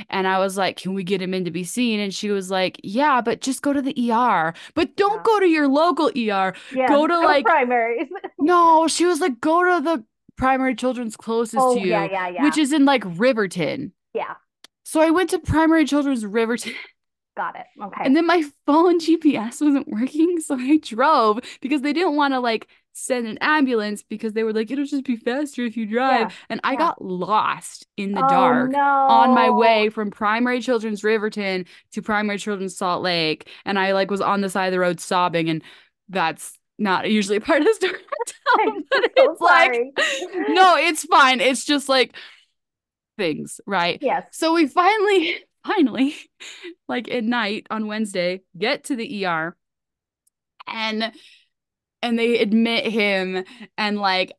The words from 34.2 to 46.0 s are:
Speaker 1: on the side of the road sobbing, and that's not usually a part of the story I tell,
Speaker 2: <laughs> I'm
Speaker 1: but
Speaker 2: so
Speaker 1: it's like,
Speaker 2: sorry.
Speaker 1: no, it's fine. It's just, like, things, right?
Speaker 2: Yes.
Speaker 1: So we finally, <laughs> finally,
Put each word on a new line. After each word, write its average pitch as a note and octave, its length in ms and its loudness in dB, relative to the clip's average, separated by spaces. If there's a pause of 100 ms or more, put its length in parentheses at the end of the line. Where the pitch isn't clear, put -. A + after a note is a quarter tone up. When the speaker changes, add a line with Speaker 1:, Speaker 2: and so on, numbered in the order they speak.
Speaker 1:
on G3+ 200 0
the G3 80 -2
side F#3 160 -2
of F#3 60 -2
the F#3 80 0
road F3+ 200 0
sobbing, E3+ 480 -2
and D#3+ 140 -4 (480)
that's E3+ 480 -6 (220)
not F#3+ 300 -2
usually G#3 280 0
a A3 40 -4
part D4+ 200 2
of D4+ 60 2
the A4 80 6
story - 180 -4
I - 320 -10
tell, A#4+ 360 0
Speaker 2:
<laughs> F4+ 120 2
I'm D#4 160 -10
Speaker 1:
but B4 260 2
Speaker 2:
so B4+ 160 6
Speaker 1:
it's F4+ 100 -10
like, E4+ 300 4
Speaker 2:
sorry. A#3+ 200 -2 (580)
Speaker 1:
no, F#4 260 6
it's D#4 300 0
fine. C#4 340 4
It's A#3+ 240 0
just, C#4+ 240 -2
like, C4 280 2 (1040)
things, D3+ 500 -6
right? F3 340 -2
Speaker 2:
Yes. F#3+ 300 -4
Speaker 1:
So E4 220 -2
we E4 140 4
finally, F#4+ 680 2 (160)
<laughs> - 140 -20
finally, C#4 500 0 (720)